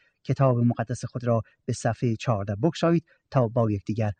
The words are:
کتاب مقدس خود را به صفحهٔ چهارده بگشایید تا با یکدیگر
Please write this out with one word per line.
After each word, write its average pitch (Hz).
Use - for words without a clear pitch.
کتاب 135
مقدس 120
خود 120
را 117
به 123
صفحهٔ 117
چهارده 104
بگشایید 165
تا 127
با 117
یکدیگر 104